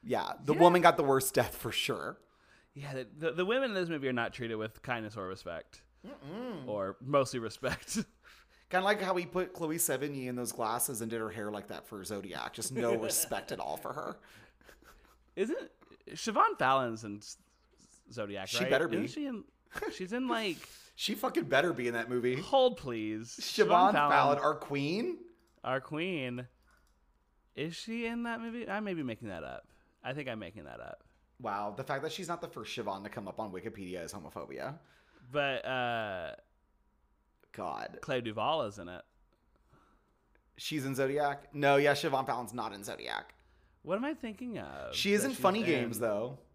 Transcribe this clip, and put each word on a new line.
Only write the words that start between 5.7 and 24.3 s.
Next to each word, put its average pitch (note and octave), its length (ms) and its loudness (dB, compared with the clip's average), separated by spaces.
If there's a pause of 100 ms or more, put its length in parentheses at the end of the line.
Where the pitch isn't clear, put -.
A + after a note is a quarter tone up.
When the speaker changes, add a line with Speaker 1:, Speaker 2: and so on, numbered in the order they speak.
Speaker 1:
Mm-mm. G3 640 -10
Speaker 2:
Or G2+ 340 -2
mostly C3 380 2
respect. A2+ 640 -4
<laughs> - 680 -20
Speaker 1:
Kinda F#3 160 2
like G#3 160 4
how F#3 120 0
we F3+ 140 0
put F3+ 260 -2
Chloe D#3+ 240 -2
Sevigny C#3 500 -2
in B2 80 -4
those A#2+ 160 -4
glasses A#2 500 -2
and A2+ 100 -4
did A#2 100 -2
her A2 80 -4
hair G#2+ 220 -6
like G#2 160 -8
that F#2 200 -12
for G2 160 -12
Zodiac. F2+ 500 -6
Just A2+ 200 -6
no A#2 220 2
Speaker 2:
<laughs> A2+ 40 0
Speaker 1:
respect - 520 -2
at A2+ 80 -6
all D#2 180 -4
for - 160 -8
her. - 240 -8 (1160)
Speaker 2:
Isn't A3 220 0 (520)
Siobhan E4+ 480 2
Fallon's B2+ 460 2
in G#2 140 -8
S-, - 200 -14 (720)
Zodiac, G2+ 360 -6
Speaker 1:
She A#2+ 160 -2
Speaker 2:
right? C3 80 0
Speaker 1:
better D3 160 4
be. - 100 0
Speaker 2:
Isn't - 140 -2
she D4 160 -6
in, A3+ 160 -6 (500)
she's F#3 180 -8
in, B3+ 160 -2
like A3 300 0 (200)
Speaker 1:
<laughs> - 180 -20
She - 180 -2
fucking C4 320 0
better C#3+ 260 6
be B2 160 0
in A#2 60 0
that A#2 160 -2
movie. B2 260 2
Speaker 2:
Hold, B3 420 4
please. A2+ 640 -6
Speaker 1:
Siobhan - 280 4
Speaker 2:
Siobhan F#3 260 8
Fallon. D3 180 6
Speaker 1:
Fallon, C#3+ 280 8